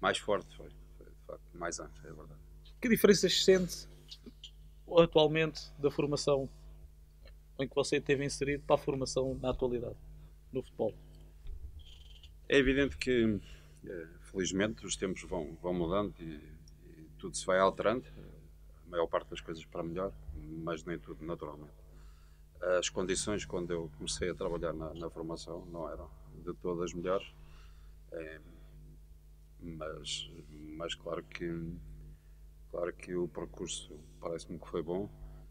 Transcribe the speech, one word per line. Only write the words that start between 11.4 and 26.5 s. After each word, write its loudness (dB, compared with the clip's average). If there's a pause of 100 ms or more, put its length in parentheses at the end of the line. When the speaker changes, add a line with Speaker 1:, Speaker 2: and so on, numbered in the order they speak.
Speaker 1:
É 8
evidente 4
que, 4 (480)
eh, -10 (140)
felizmente, 0
os -4
tempos -2
vão, -4
vão 0
mudando 0
e, -10 (460)
e -18
tudo -8
se -4
vai 6
alterando. 4 (800)
A -18
maior 2
parte 0
das -8
coisas -10
para -8
melhor, -2 (220)
mas -6
nem -4
tudo, -12
naturalmente. -8 (880)
As 2
condições, 0
quando -2
eu -2
comecei -2
a -4
trabalhar -2
na, -6
na -6
formação, -8
não -8
eram -10 (340)
de -6